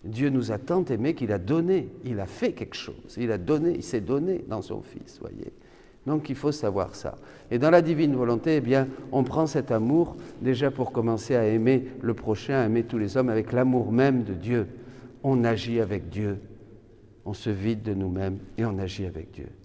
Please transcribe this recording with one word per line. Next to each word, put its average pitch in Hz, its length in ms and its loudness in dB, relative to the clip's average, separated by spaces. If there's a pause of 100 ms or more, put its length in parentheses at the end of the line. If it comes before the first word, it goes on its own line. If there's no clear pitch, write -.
Dieu 120 260 0
nous 120 220 0
a 104 60 0
tant 175 280 0
aimés 127 280 0
qu'il 117 180 -2
a 101 60 2
donné, 165 520 2 (140)
il 117 160 -4
a 95 60 -4
fait - 260 -2
quelque - 240 -10
chose, - 420 -14
il 117 140 -2
a 104 60 0
donné, 151 380 2
il - 80 -6
s'est 113 180 -2
donné 143 460 0
dans 107 140 -4
son 101 200 -8
Fils, - 400 -18
voyez. - 320 -12 (520)
Donc 151 240 -2
il 127 60 -4
faut 147 160 0
savoir 98 440 -2
ça. - 200 -8 (340)
Et 120 80 0
dans 143 120 4
la 170 120 10
divine 156 340 2
volonté, 123 420 2
eh 139 40 2
bien, 131 260 4 (240)
on 135 120 4
prend 139 240 2
cet 139 240 -2
amour 131 460 2 (240)
déjà 131 280 2
pour 131 220 -2
commencer 113 440 0
à 113 100 4
aimer 113 420 4 (140)
le 113 120 0
prochain, 110 420 -2
à 123 100 4
aimer 113 180 4
tous 117 140 -4
les 104 180 -2
hommes 127 140 4
avec 110 240 0
l'amour 123 380 2
même 127 320 4
de 101 100 -6
Dieu. 104 340 -2 (560)
On 131 220 2
agit 117 340 0
avec 92 300 -2
Dieu, 101 300 -2 (840)
on 104 100 -6
se - 160 -6
vide 104 340 -2
de 110 100 -2
nous-mêmes 95 460 -2 (180)
et 113 80 0
on 101 140 -2
agit 95 260 -6
avec 82 260 -10
Dieu. - 160 -14 (180)